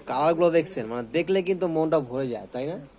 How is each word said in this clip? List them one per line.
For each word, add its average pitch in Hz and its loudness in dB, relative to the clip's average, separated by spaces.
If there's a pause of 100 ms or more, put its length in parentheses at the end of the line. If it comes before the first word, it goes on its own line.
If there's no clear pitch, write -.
কালারগুলো 165 4
দেখছেন, 156 2
মানে, 117 -6
দেখলে 170 0
কিন্তু 180 -2
মনটা 160 2
ভরে 131 -4
যায়, 113 -6
তাই 127 -6
না? 170 -8 (200)